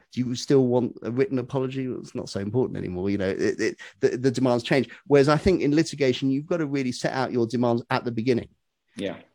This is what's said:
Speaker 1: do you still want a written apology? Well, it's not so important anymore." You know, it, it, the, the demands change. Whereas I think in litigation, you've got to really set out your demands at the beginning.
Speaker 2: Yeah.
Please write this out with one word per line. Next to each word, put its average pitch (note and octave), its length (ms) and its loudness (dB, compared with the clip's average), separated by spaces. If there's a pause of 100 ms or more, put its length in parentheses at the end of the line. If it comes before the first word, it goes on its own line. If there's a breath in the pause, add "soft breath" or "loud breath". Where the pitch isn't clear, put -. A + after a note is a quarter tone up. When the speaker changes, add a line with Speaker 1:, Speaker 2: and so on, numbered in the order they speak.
(140)
Speaker 1:
do A#2+ 80 -4
you B2 140 -4
still C3+ 320 4
want A#2+ 360 0
a A2 80 -6
written C3 280 -2
apology? C3 500 -6
Well, G2 100 -8
it's - 160 -14
not - 140 -10
so - 100 -6
important G#2 380 -2
anymore." F#2 320 -4
You G2 80 -2
know, F#2+ 120 0
it, G2 300 0
it, G2 220 -2 (180 loud breath)
the, C3 180 4
the B2+ 140 0
demands B2 320 2
change. C3+ 240 2 (200 loud breath)
Whereas C#3 200 6
I D3+ 100 6
think F3 240 2
in C#3+ 140 2
litigation, C#3 560 2
you've C#3+ 160 -2
got F3+ 100 -2
to D#3+ 80 -2
really C#3 280 -2
set - 180 -4
out C3 220 -2
your A#2 120 2
demands A#2+ 440 0
at B2+ 160 0
the A#2+ 60 -4
beginning. A#2 360 0 (480)
Speaker 2:
Yeah. F#2 220 -6 (180)